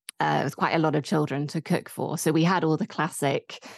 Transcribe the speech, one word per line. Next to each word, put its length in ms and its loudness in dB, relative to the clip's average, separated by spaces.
uh, 220 2
it 40 0
was 120 -4
quite 180 0
a 60 2
lot 160 2
of 80 0
children 440 0
to 120 -4
cook 280 -2
for. 300 -6
So 140 2
we 100 4
had 220 4
all 120 4
the 120 -2
classic, 760 -4